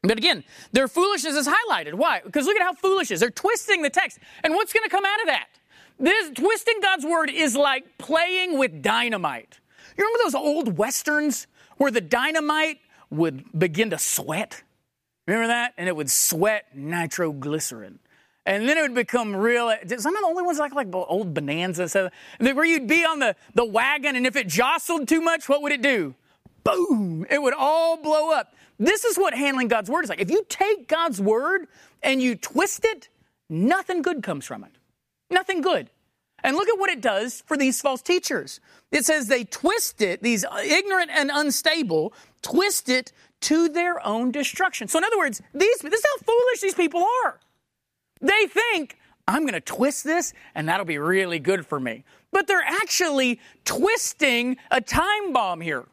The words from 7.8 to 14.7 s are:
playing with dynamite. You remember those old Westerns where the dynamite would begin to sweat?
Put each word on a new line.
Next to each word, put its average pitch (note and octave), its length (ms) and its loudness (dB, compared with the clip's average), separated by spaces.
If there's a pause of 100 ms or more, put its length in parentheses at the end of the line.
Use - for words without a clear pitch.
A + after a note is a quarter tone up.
playing F4 600 0
with D#3+ 240 -2
dynamite. G3+ 800 -2 (360)
You G4 80 2
remember A#4 200 2
those C#4 100 0
old C#4+ 420 0
Westerns D4 680 -2 (320)
where C#4 120 2
the A3 120 0
dynamite D4+ 760 0 (300)
would D3+ 340 -2 (140)
begin F#3 320 0
to D#3+ 80 -4
sweat? - 640 -6 (640)